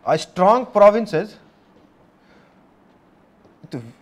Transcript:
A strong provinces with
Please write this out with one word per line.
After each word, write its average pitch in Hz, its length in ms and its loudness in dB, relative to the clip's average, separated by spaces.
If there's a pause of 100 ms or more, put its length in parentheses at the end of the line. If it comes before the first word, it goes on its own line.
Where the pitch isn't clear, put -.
A 156 120 0
strong 214 480 -2 (100)
provinces 208 580 2 (2250)
with - 100 -20 (280)